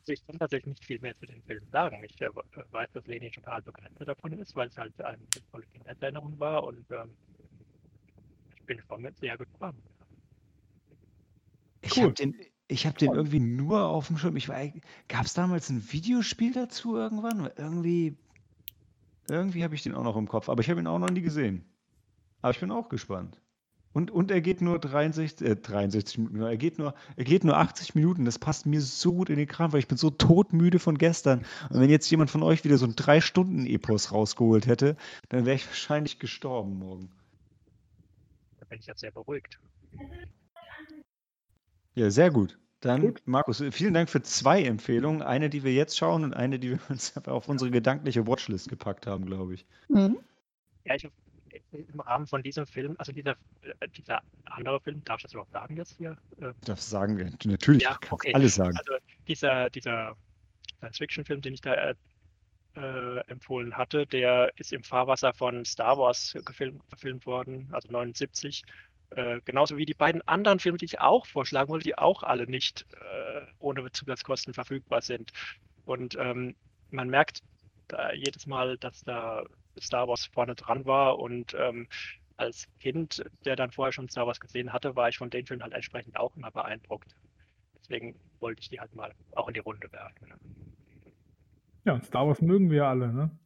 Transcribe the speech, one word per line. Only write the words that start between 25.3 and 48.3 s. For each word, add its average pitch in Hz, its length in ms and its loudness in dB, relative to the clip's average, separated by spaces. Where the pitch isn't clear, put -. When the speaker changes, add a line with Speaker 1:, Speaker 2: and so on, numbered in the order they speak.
Speaker 2:
äh, 107 120 4
dreiundsechzig 101 600 -2
Minuten, 110 240 -2
er 113 120 -2
geht 156 240 -2
nur, 143 140 -4
er 123 80 -4
geht 180 180 6
nur 147 140 6
achtzig - 360 2
Minuten. 160 300 4
Das 120 160 0
passt - 260 -4
mir 151 140 2
so 143 320 0
gut 180 180 0
in 151 60 2
den 147 140 2
Kram, 165 240 0
weil 147 60 6
ich 135 100 0
bin 131 80 2
so 156 120 4
todmüde 170 680 8
von 156 180 4
gestern. 143 420 6
Und 127 120 6
wenn 135 80 10
jetzt 151 200 8
jemand 160 200 6
von 156 120 0
euch 160 220 6
wieder 143 140 8
so 123 80 6
ein 113 100 0
Drei-Stunden-Epos 147 1160 4
rausgeholt 110 520 4
hätte, 139 300 4
dann 123 180 0
wär 131 100 4
ich - 120 -4
wahrscheinlich - 520 -4
gestorben 110 600 -6
morgen. 92 320 -12
Speaker 1:
Da - 60 -20
bin 113 120 -18
ich - 60 -20
jetzt - 160 -16
sehr - 100 -12
beruhigt. - 480 -12
Speaker 2:
Ja, 110 140 4
sehr 156 220 6
gut. 104 260 2
Dann, 127 220 2
Speaker 3:
Gut. 226 240 0
Speaker 2:
Markus, 131 360 0
vielen 180 220 0
Dank 165 160 4
für 139 140 0
zwei 156 400 4
Empfehlungen. 127 580 0
Eine, 139 280 0
die 143 140 -4
wir 135 100 2
jetzt 147 240 2
schauen 165 260 2
und 139 100 -2
eine, 131 240 -2
die 123 140 -4
wir - 80 -2
uns - 280 -6
<laughs> 135 100 -12
auf 131 220 -4
unsere 127 200 -2
gedankliche 123 560 2
Watchlist 113 440 -2